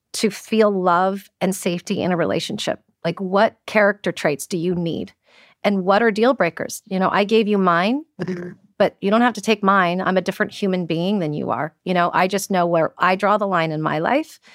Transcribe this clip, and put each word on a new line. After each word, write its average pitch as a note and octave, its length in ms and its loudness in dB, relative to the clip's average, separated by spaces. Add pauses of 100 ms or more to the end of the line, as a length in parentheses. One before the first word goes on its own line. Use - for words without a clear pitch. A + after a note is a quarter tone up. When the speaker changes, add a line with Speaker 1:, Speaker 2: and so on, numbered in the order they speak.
(120)
Speaker 1:
to - 180 -2
feel G#3+ 400 0
love F#3 600 0 (100)
and F#3+ 160 0
safety F3 460 -4
in F3+ 100 0
a F3 40 0
relationship. - 640 -4 (240)
Like, E3+ 160 -4
what G3 360 0 (100)
character G3+ 460 0
traits D3+ 340 -2
do F3+ 120 -4
you F3 160 -2
need? E3+ 380 -6 (500)
And G3 220 0
what G3 180 4
are A#3 80 2
deal A3+ 240 2
breakers? - 520 -4
You F#3+ 120 -4
know, F#3 120 2
I G3+ 140 2
gave A3 240 4
you G#3 100 2
mine, F#3+ 460 2 (160)
Speaker 2:
Mm-hmm. F3+ 300 -6 (280)
Speaker 1:
but F#3+ 220 2
you F#3+ 100 -2
don't A3+ 100 4
have A#3+ 140 2
to G3+ 80 -12
take A3 200 0
mine. F#3+ 400 2
I'm F#3+ 160 0
a F#3 40 2
different G3 300 -4
human F#3 340 -2
being F3 340 -2
than D3+ 120 -2
you C#3+ 180 -4
are. C3+ 240 -4 (100)
You F#3 100 -2
know, F3 180 2
I F#3 160 2
just F#3+ 220 -4
know F3+ 160 2
where E3 320 2
I F#3 180 2
draw G3+ 220 2
the G3+ 80 -4
line E3 260 0
in D3+ 100 -4
my D3+ 160 -2
life. C4 420 -2 (140)